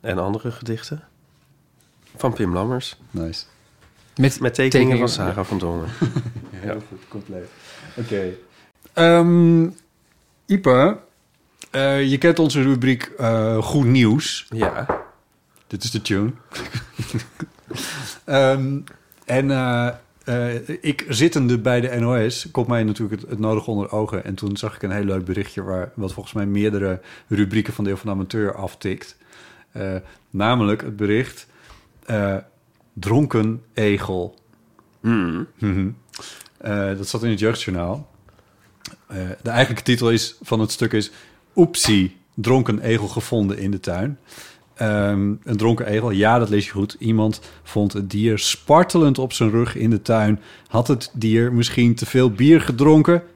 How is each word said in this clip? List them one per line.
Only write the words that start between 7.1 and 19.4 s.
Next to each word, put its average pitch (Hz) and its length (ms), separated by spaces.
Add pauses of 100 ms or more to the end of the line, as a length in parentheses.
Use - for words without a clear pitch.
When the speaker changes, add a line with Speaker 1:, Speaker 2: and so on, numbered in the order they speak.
Speaker 2:
Oké. 110 280 (680)
Ehm, 170 760 (800)
Ipe, 175 520 (760)
eh, 139 380
je 139 80
kent 170 220
onze 147 220
rubriek, 127 560
eh, 113 460
Goed 143 220
Nieuws. 123 640
Speaker 1:
Ja. - 500 (680)
Speaker 2:
Dit 98 160
is - 80
de 107 100
tune. 107 320
<laughs> - 800 (1120)
Ehm, 135 540 (460)
en, 135 260